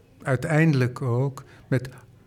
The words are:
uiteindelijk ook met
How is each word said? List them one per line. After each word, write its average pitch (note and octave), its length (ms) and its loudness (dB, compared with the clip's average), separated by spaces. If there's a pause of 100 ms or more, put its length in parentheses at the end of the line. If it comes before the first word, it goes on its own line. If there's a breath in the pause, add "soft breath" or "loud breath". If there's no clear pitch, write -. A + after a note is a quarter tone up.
(220)
uiteindelijk C#3 800 0
ook C3 420 -4 (240 loud breath)
met C3 220 -2 (380)